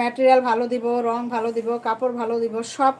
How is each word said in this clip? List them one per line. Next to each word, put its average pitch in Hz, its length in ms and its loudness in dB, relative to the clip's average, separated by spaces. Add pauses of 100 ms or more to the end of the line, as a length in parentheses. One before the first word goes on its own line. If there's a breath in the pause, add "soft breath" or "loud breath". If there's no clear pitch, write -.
ম্যাটেরিয়াল 254 400 4
ভালো 240 320 0
দিব, 240 120 -2 (240)
রং 240 200 -2
ভালো 233 240 -2
দিব, 233 340 -4
কাপড় 233 260 -2
ভালো 233 280 -4
দিব, 226 220 -4
সব 269 380 0